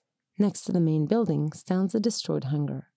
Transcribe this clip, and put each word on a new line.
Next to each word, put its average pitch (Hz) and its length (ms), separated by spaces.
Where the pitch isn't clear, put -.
Next 202 260
to - 80
the 175 100
main 156 260
building 156 460
stands 185 420
a 220 40
destroyed 160 460
hangar. 139 520